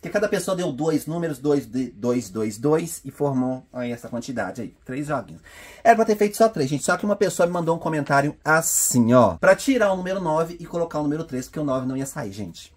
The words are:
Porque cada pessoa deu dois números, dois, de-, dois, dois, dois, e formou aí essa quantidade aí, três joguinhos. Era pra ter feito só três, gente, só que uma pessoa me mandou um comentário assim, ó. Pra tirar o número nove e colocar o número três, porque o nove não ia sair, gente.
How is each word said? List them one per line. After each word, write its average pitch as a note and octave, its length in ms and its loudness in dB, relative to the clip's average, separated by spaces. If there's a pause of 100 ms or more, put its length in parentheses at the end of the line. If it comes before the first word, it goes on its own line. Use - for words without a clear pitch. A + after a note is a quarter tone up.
Porque F3 80 -10
cada G#3 160 0
pessoa F#3+ 260 -2
deu F3+ 160 -2
dois D3+ 360 -2
números, D#3+ 320 -4
dois, C#3+ 260 2
de-, A#2+ 240 -6
dois, A#2 400 -2
dois, G#2+ 300 -4
dois, D#3 440 0
e C#3 60 -10
formou C3 640 -2
aí B2 180 -6
essa A#2+ 160 -10
quantidade A#2 540 -6
aí, F#2+ 140 -12 (100)
três C#3+ 220 -8
joguinhos. A2+ 340 -6 (420)
Era A3+ 120 8
pra A3 100 2
ter G#3+ 100 2
feito G#3 220 0
só A3+ 100 6
três, D3+ 220 -2
gente, C#3+ 140 -4
só F3+ 120 2
que - 80 -8
uma G3+ 120 0
pessoa F#3 320 2
me F3 60 -4
mandou E3+ 220 0
um E3 40 -8
comentário D3 680 0
assim, B2+ 680 4
ó. G#2 220 6
Pra F#3+ 180 6
tirar A3 360 2
o F#3+ 60 0
número F#3 240 -4
nove E3 380 -2
e E3+ 80 -12
colocar E3 320 -4
o - 20 -2
número D3 220 -2
três, B2+ 240 -6
porque - 120 -10
o D3+ 40 -4
nove C3 240 -2
não C3 100 -4
ia C#3 80 -4
sair, C3 260 -8
gente. G2 460 -12